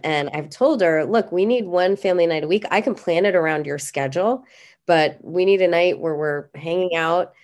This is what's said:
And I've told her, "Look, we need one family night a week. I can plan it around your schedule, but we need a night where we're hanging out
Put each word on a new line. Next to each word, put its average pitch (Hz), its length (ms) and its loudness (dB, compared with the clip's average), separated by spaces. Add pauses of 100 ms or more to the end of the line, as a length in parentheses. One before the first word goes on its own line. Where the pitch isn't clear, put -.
And 147 300 -2
I've 151 160 -8
told 269 320 2
her, 160 240 2
"Look, 208 260 0
we 185 140 2
need 233 200 0
one 180 300 2
family 180 300 2
night 156 200 -2
a - 20 -6
week. 202 240 0
I 202 100 2
can 220 140 -2
plan 175 300 0
it 196 100 2
around 156 300 0
your 143 120 -6
schedule, 170 680 -2 (420)
but 156 340 2
we 180 240 -2
need 196 160 4
a 185 60 4
night 175 320 2
where 160 160 -4
we're 147 400 -4
hanging 170 400 -4
out 165 380 -2 (100)